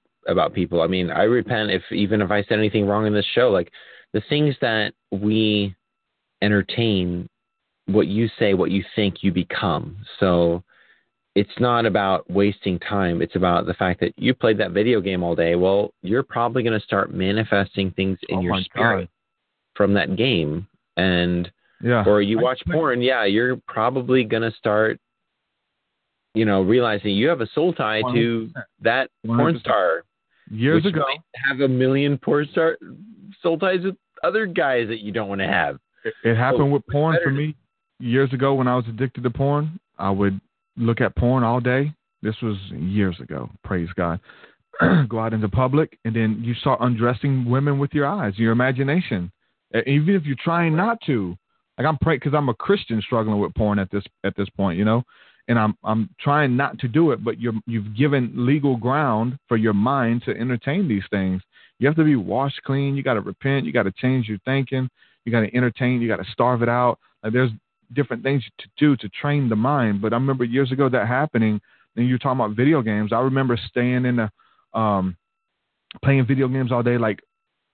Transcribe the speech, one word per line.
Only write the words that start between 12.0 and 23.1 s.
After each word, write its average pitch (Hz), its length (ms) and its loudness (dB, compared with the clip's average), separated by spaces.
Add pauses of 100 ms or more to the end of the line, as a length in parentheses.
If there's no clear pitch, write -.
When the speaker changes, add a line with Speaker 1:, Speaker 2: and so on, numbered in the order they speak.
Speaker 1:
wasting 98 480 0
time. 87 440 -2
It's 85 120 -6
about 90 320 2
the 90 80 -2
fact 90 260 -2
that 87 160 0
you 123 180 0
played 110 240 0
that 95 120 -2
video 107 300 2
game 90 240 -2
all 85 100 0
day. 85 220 2
Well, 98 360 2 (100)
you're 110 200 -2
probably 120 400 -2
gonna 110 180 0
start 101 320 -2
manifesting 98 760 0
things 95 280 -2 (100)
in 95 100 -2
Speaker 2:
Oh - 40 -2
Speaker 1:
your 87 100 0
Speaker 2:
my 95 100 0
Speaker 1:
spirit 107 380 0
Speaker 2:
God. 87 80 -8 (680)
Speaker 1:
from 101 200 4
that 92 220 0
game. 87 500 0 (300)
And 87 540 0 (320)
Speaker 2:
Yeah. 117 240 2
Speaker 1:
or 104 160 6
you 110 180 0
Speaker 2:
I - 20 2
Speaker 1:
watch 127 220 0
Speaker 2:
think 170 100 -4
Speaker 1:
porn, 135 280 0
yeah, 123 220 2